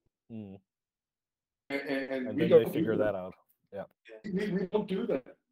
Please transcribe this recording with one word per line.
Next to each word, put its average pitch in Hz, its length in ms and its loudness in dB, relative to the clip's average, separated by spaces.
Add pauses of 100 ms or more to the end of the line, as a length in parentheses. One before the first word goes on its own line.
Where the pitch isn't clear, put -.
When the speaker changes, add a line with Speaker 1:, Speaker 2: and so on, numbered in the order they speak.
(320)
Speaker 1:
Mm. 98 280 -14 (1120)
Speaker 2:
And, 139 120 -4
and, 135 320 -4
and 127 160 -4
Speaker 1:
And 107 60 -6
Speaker 2:
we 147 80 0
Speaker 1:
then 180 60 2
Speaker 2:
don't 170 140 12
Speaker 1:
they - 80 2
Speaker 2:
do - 80 -2
Speaker 1:
figure 107 180 2
Speaker 2:
that. 104 140 2
Speaker 1:
that 98 40 -4
out. 92 200 -10 (360)
Yeah. 95 140 -10 (240)
Speaker 3:
Yeah. 110 240 -12
Speaker 2:
We, 202 200 -2
we 190 180 -2
don't 202 160 -2
do 208 180 -2
that. - 320 -4 (140)